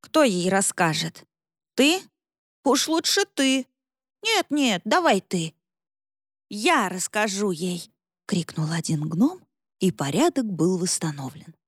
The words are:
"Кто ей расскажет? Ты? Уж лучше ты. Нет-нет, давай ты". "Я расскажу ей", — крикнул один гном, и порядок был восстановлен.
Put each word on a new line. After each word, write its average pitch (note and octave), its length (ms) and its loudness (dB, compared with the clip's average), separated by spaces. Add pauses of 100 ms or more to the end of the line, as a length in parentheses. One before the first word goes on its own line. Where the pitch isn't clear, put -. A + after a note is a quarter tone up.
"Кто - 220 2
ей F3+ 260 2
расскажет? E3 760 0 (500)
Ты? D#4+ 260 4 (640)
Уж C4+ 240 2
лучше E4 380 0 (100)
ты. C4+ 320 0 (560)
Нет-нет, D4 600 0
давай C4+ 380 2
ты". E3 320 -4 (960)
"Я G#3+ 400 0
расскажу G3+ 600 -4
ей", — F3 400 -6 (340)
крикнул D#3+ 460 -4
один D#3+ 360 -2
гном, A#3 320 0 (400)
и F#3 120 2
порядок A#3+ 540 0
был F3+ 340 0
восстановлен. D#3 760 -6 (120)